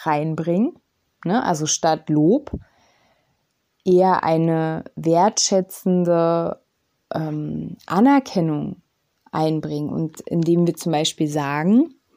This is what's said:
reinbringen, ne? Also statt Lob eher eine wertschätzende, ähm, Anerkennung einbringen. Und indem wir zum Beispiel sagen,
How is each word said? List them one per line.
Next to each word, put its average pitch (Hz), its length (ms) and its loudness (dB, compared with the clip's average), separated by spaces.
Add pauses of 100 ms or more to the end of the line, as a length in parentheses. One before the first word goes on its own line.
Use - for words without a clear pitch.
reinbringen, 160 720 -2 (480)
ne? 196 180 0
Also 156 220 -2
statt 156 440 -2
Lob 156 420 2 (1300)
eher 185 400 4
eine 160 640 0 (100)
wertschätzende, 170 1700 0 (520)
ähm, 156 720 -8
Anerkennung 180 960 0 (540)
einbringen. 156 540 -4
Und 156 320 -6
indem 170 440 2
wir 170 100 0
zum - 180 -4
Beispiel 156 340 -2
sagen, 151 680 0 (240)